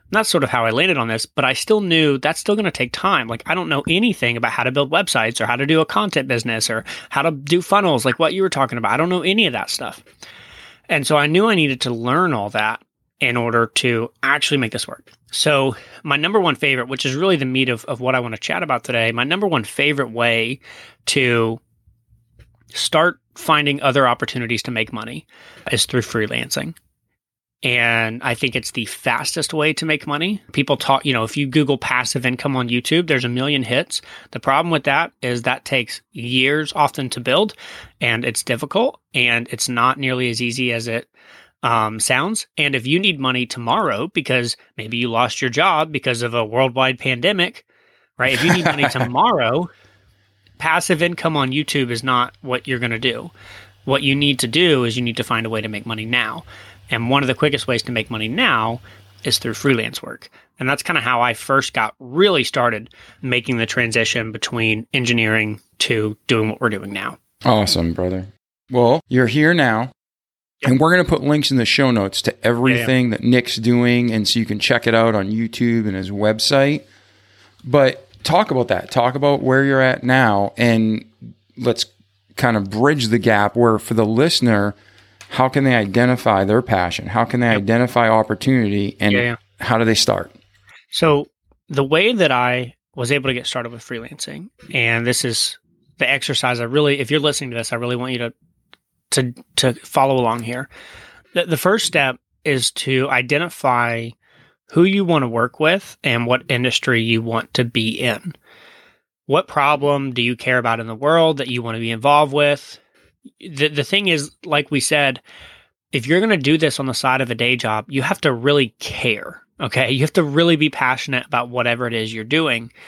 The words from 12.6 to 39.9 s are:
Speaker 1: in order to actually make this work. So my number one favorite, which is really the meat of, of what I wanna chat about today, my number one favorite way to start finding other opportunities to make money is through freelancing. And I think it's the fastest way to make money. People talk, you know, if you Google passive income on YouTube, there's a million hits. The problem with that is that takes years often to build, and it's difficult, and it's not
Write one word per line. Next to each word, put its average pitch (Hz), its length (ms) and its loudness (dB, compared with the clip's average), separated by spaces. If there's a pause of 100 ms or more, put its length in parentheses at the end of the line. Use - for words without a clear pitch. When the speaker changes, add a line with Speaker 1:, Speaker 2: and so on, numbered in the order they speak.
Speaker 1:
in 123 180 0
order 117 380 2
to 117 360 0 (120)
actually 139 340 2
make 120 140 -2
this - 160 -6
work. - 240 -18 (200)
So 139 440 0 (280)
my 143 120 0
number 180 240 0
one 165 160 2
favorite, 131 320 -2
which 131 180 -6
is 131 100 -2
really 180 200 0
the 135 100 -2
meat 131 240 0
of, 117 160 -4
of 123 160 -8
what 127 140 0
I 127 40 0
wanna 117 180 -6
chat - 260 -4
about 135 200 -2
today, 117 280 0
my 120 120 -2
number 180 220 -2
one 151 180 0
favorite 143 480 -2
way 117 480 0 (480)
to 117 520 2 (1120)
start 165 460 0 (160)
finding 147 460 0
other 135 260 4
opportunities 120 560 -2
to 127 80 -6
make 110 220 -4
money 117 320 -10 (460)
is - 140 0
through 123 160 0
freelancing. 127 760 -4 (840)
And 117 600 0
I 120 120 -2
think 127 200 -2
it's 123 160 -6
the 113 140 -6
fastest - 680 -4
way 156 200 0
to 160 120 -8
make 151 220 -2
money. 165 340 -4 (120)
People 135 240 0
talk, - 280 0
you 139 60 2
know, 113 140 0
if - 100 -8
you 143 100 -2
Google 139 320 2
passive 127 480 -2
income 131 300 -2
on 123 140 -2
YouTube, 160 380 0
there's 131 180 0
a 120 40 -4
million 131 340 -2
hits. 123 380 -4 (300)
The 117 80 -10
problem 160 320 0
with 151 140 0
that 147 260 0 (100)
is 123 200 -2
that 123 240 -4
takes 127 360 -4 (120)
years 131 600 0
often 143 360 0
to - 100 -8
build, 147 340 0 (460)
and 120 240 -2
it's 117 200 -4
difficult, 170 580 -2 (120)
and 120 380 0
it's - 160 -4
not 123 320 0